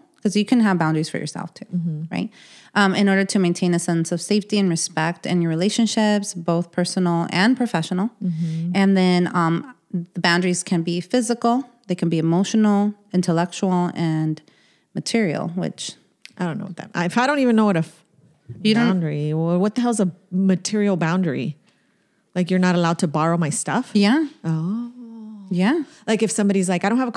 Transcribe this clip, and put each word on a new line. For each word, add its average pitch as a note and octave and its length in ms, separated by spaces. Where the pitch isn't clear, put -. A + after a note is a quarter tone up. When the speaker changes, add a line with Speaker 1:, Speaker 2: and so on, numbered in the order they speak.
Speaker 1:
'cause G3 140
you G#3 80
can A#3+ 160
have G3 180
boundaries D#3+ 300
for - 100
yourself - 360
too, - 200
Speaker 2:
Mm-hmm. E3 360
Speaker 1:
right? - 200
Um, G3 200
in G3+ 140
order G3 160
to G3 140
maintain F3 360
a E3+ 40
sense E3 340
of E3+ 80
safety G#3 380
and G3 100
respect E3 580
in F3 160
your E3+ 80
relationships, G#3 840
both E3+ 380
personal F3 580
and A3 260
professional. F#3+ 540
Speaker 2:
Mm-hmm. E3 520
Speaker 1:
And G3 220
then, F3+ 380
um, E3+ 400
the E3+ 60
boundaries F3+ 420
can E3+ 200
be E3+ 180
physical, A#3+ 640
they F#3 80
can F3 140
be E3 100
emotional, G3+ 760
intellectual, F3+ 840
and D#3 480
material, E3 600
which E3 380
Speaker 2:
I - 80
don't E3+ 140
know - 80
what F3 100
that, - 140
if F3 100
I B3 100
don't C#4+ 120
even B3 180
know A3 100
what G3 100
a D#3+ 40
f-, - 240
Speaker 1:
You G#3+ 120
don't A#3 140
Speaker 2:
boundary, D3+ 460
well, E3 240
what G#3 180
the B3 40
hell's A#3+ 200
a F3+ 100
material F#3+ 680
boundary? D#3+ 600
Like, F3+ 160
you're F#3 100
not F3+ 140
allowed E3+ 260
to F3 80
borrow D#3+ 300
my D#3+ 120
stuff? F3 440
Speaker 1:
Yeah. A#3 320
Speaker 2:
Oh. F#3 480
Speaker 1:
Yeah. G#3 320
Speaker 2:
Like, A3 160
if A3 80
somebody's G3 380
like, F3+ 160
"I G3 60
don't A#3+ 80
have B3+ 100
a A3+ 80